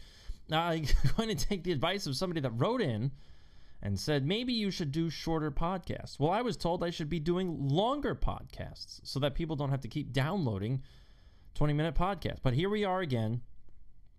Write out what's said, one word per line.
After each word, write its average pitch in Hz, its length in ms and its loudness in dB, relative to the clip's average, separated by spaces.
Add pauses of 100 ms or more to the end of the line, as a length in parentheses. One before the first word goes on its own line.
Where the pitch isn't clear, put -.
(500)
I'm 160 360 2 (140)
<laughs> 135 180 6
going 226 100 2
to - 60 0
take 165 300 0
the 180 80 0
advice 175 340 0
of 139 100 -2
somebody 175 240 0
that 131 180 0
wrote 214 220 2
in 131 300 0 (720)
and 98 180 -2
said, 143 240 2
"Maybe 240 300 0
you 214 160 0
should 165 200 -2
do 165 200 0
shorter 156 400 -2
podcasts." - 680 -2
Well, 143 120 4
I 202 100 2
was 233 160 -2
told 170 260 0
I 170 60 0
should 170 220 -4
be 170 100 0
doing 170 480 0
longer 214 460 2
podcasts - 880 -4
so - 160 -4
that 139 140 2
people 160 200 -2
don't 139 160 -2
have 135 120 0
to 120 60 -8
keep 135 260 -4
downloading 131 680 0 (720)
twenty-minute 151 400 4
podcasts. 180 480 2
But 127 120 4
here 170 140 4
we 208 160 2
are 185 160 2
again, 123 400 0 (800)